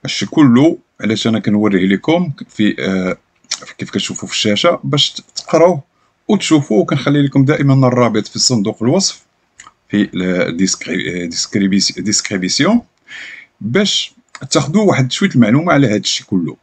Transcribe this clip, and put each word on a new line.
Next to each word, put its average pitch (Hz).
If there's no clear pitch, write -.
هادشي -
كله 147
علاش 107
أنا 110
كنوريه 101
لكم 151
في، 104
آه، 92
كيف 95
كتشوفوا -
في -
الشاشة 107
باش 143
ت-، -
تقراوه 165
وتشوفوه، 185
وكنخلي 147
لكم 139
دائمًا 135
الرابط 120
في -
صندوق 110
الوصف 170
في 104
ال-، 90
ديسكري-، 87
ديسكريبيس-، 95
description 104
باش 165
تاخدوا 160
واحد 139
شوية -
المعلومة 143
على 139
هادشي -
كله. 90